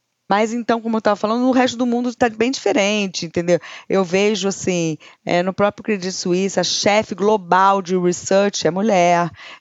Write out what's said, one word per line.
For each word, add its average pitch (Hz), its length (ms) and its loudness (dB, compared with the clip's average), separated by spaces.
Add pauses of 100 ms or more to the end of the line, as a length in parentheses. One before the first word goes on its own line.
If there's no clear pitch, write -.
(320)
Mas 214 180 2
então, 233 300 -2
como 220 160 -2
eu 220 60 -2
tava 208 120 2
falando, 220 280 0
no 254 80 4
resto 247 260 2
do 247 80 -2
mundo 240 300 -2
tá 247 160 0
bem 226 200 -2
diferente, 208 760 0
entendeu? 170 340 0 (260)
Eu 190 160 2
vejo, 196 460 0
assim, 170 480 -2 (300)
é, 175 160 2
no 185 100 -4
próprio 202 320 -2
Credit 190 260 -4
Suisse, 185 480 -2
a 180 60 0
chefe 208 500 0
global 196 680 2
de 185 160 -2
research 190 680 0
é 156 40 2
mulher, 175 600 2 (300)